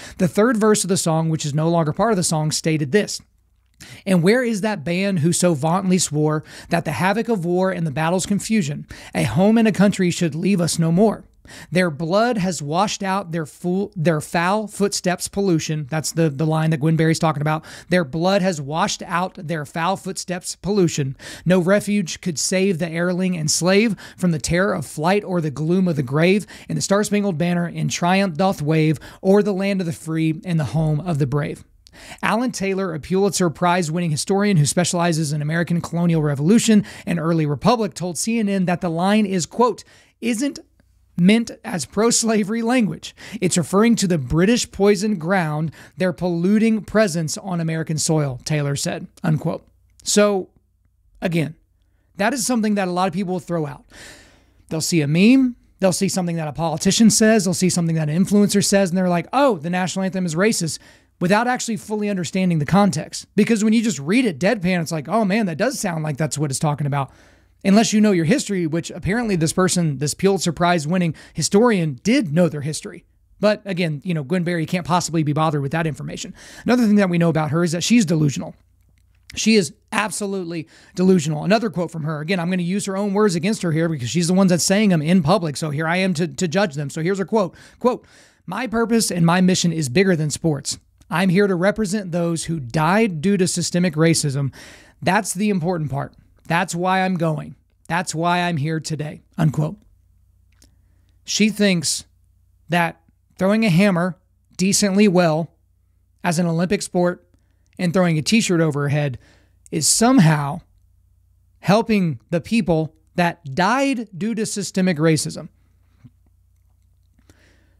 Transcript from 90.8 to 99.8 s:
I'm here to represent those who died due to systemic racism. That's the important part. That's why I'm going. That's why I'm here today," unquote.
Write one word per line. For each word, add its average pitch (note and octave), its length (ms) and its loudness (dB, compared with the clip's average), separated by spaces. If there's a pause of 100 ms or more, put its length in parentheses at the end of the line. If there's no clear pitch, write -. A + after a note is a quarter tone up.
I'm F#3 200 2
here G3+ 160 4
to F#3+ 80 0
represent F#3+ 580 -2
those E3+ 320 -2
who E3 160 -4
died E3 640 0
due G3+ 140 2
to F3+ 100 2
systemic F3 480 -2
racism. D3+ 580 2 (480)
That's F#3 320 0
the G#3 160 -2
important E3+ 420 -2
part. C3+ 240 -6 (320)
That's E3+ 280 0
why F#3 280 0
I'm F#3 140 0
going. D#3 400 -4 (320)
That's E3+ 260 -4
why F3 260 0
I'm F3 160 -2
here D#3 240 -2
today," D3+ 420 -8 (160)
unquote. D#3 380 0 (1500)